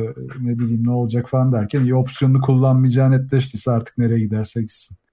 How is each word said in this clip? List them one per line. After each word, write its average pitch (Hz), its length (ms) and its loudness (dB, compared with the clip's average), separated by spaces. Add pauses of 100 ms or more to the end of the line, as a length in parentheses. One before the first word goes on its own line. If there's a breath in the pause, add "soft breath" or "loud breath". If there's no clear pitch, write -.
(400)
ne 120 200 -2
bileyim 117 280 0
ne 120 40 0
olacak 120 380 -2
falan 131 220 2
derken 120 320 0
iyi 127 120 2
opsiyonunu 131 460 2
kullanmayacağı 131 720 4
netleştiyse 131 600 -2
artık 117 260 -4
nereye 117 220 2
giderse 107 420 -4
gitsin. - 360 -12 (160)